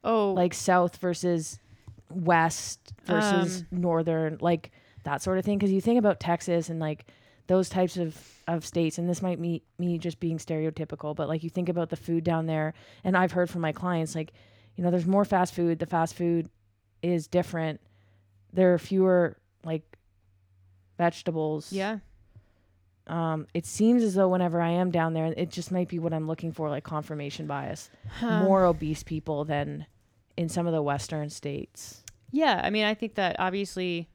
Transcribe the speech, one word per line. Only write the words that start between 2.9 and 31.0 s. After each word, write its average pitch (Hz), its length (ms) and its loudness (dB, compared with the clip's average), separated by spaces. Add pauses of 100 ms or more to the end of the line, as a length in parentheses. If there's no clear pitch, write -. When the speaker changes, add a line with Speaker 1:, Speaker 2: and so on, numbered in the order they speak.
Speaker 2:
versus 185 560 2 (100)
Speaker 1:
Um. 180 100 -2
Speaker 2:
Northern, 160 600 0
like, 165 320 0 (320)
that 143 180 -4
sort 185 160 0
of 185 60 -2
thing? 202 140 0
'Cause 196 120 2
you 190 100 4
think 233 180 4
about 214 200 4
Texas 170 520 0
and, 165 100 -6
like, 156 260 -6 (400)
those 185 240 2
types 185 260 0
of, - 500 -8
of 165 200 -2
states, 165 320 0
and 175 100 -2
this 175 140 -2
might 180 180 -2
be 170 220 -2 (160)
me 175 180 -2
just 165 240 -6
being 165 160 -2
stereotypical, 156 800 -6
but, 147 120 -4
like, 160 140 -2
you 165 60 -6
think 175 220 -2
about 170 180 0
the 170 80 -4
food 165 280 -2
down 165 200 2
there, 156 300 -2 (300)
and 185 120 2
I've 180 160 4
heard 180 160 2
from 175 140 -4
my 156 100 0
clients, 165 420 -2
like, 156 180 -8 (440)
you 175 80 -4
know, 175 60 4
there's 175 160 2
more 196 180 4
fast 185 300 2
food. 170 240 2
The 165 80 -4
fast 165 280 0
food 170 360 0 (520)
is 170 240 0
different. 165 540 -2 (720)
There 180 220 6
are 170 40 2
fewer, 185 600 2 (260)
like, 160 320 -6 (1000)
vegetables. 160 720 -2
Speaker 1:
Yeah. 196 260 -4 (1080)
Speaker 2:
Um, 160 480 -2
it 170 100 -2
seems 233 380 4
as 202 120 2
though 190 140 4
whenever 180 320 2
I 170 100 2
am 180 200 2
down 165 240 0
there, 160 220 0
it 170 140 -4
just 175 220 -8
might 180 160 0
be 175 100 -6
what 165 140 -2
I'm 160 140 -4
looking 160 260 -6
for, 156 160 -6
like, 147 160 -6
confirmation 151 640 -8
bias, 143 440 -8 (300)
Speaker 1:
Huh. 190 240 2
Speaker 2:
more 190 200 6
obese 156 380 0
people 151 420 -4
than 147 420 -4 (500)
in 170 120 -2
some 170 180 -2
of 165 60 0
the 156 100 2
Western 147 480 -4